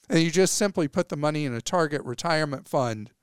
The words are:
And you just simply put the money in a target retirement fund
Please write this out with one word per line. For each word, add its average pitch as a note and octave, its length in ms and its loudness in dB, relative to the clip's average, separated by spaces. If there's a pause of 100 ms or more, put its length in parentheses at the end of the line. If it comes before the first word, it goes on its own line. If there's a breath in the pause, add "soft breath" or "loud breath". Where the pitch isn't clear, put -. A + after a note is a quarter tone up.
And E3 120 4
you E3 120 2
just F#3 220 4
simply F#3+ 340 0
put F3+ 200 -2
the E3 80 -6
money D3+ 280 -2
in B2+ 100 -4
a A#2 60 -6
target D3+ 440 0
retirement D#3 640 -2
fund A2+ 460 -2 (100)